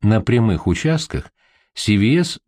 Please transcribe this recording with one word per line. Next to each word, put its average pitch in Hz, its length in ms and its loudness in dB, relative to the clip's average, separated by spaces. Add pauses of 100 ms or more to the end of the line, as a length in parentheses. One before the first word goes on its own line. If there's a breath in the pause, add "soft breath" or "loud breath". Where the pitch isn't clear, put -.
на 107 180 2
прямых 113 460 0
участках 156 680 -4 (420)
C 104 220 0
V 117 220 2
S 175 300 -4